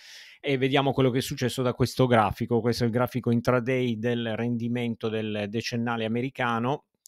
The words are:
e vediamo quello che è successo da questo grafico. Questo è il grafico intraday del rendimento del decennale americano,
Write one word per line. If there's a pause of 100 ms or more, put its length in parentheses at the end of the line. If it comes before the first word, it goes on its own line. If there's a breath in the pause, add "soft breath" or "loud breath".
(420 loud breath)
e
vediamo
quello
che
è
successo
da
questo
grafico.
Questo
è
il
grafico
intraday
del
rendimento
del
decennale
americano, (200)